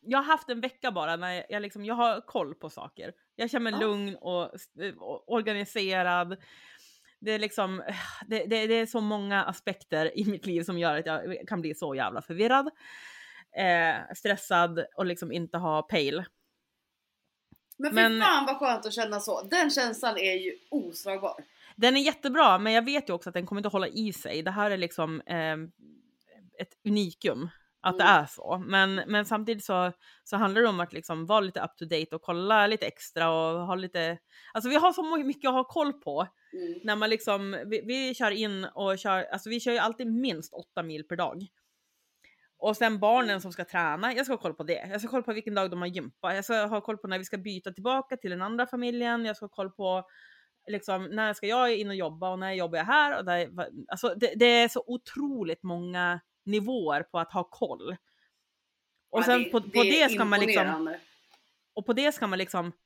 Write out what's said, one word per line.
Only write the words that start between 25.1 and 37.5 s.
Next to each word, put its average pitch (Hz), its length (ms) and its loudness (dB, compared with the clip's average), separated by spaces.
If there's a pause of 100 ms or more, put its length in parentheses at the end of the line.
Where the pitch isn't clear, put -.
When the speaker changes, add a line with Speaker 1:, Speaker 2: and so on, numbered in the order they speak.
Speaker 1:
ehm, 160 460 -4 (880)
ett 185 100 -8 (160)
unikum, 180 640 0 (320)
att 185 160 0
det 196 60 4
Speaker 2:
Mm. 190 180 10
Speaker 1:
är 147 40 -2
så. - 420 -6
Men, 190 280 4 (120)
men 208 180 2
samtidigt 214 400 -4
så, 180 260 2 (320)
så - 140 -4
handlar 196 240 4
det 233 60 8
om 196 120 0
att 175 140 -4
liksom 165 320 -6
vara 208 140 6
lite 190 220 -2
up - 160 -8
to 170 80 -12
date 156 300 -2
och 165 60 -8
kolla 202 460 4
lite 214 200 0
extra - 420 -2
och 160 360 0
ha 185 100 -2
lite, 175 420 -4 (360)
alltså 226 160 -4
vi 277 60 2
har 339 180 6
så 359 100 -4
mo-, 320 200 -2
mycket 277 260 -2
att 254 40 2
ha 262 100 2
koll 285 300 0
på. 160 340 -4 (260)
Speaker 2:
Mm. 170 300 -8
Speaker 1:
När 214 120 0
man 214 140 0
liksom, 202 560 -2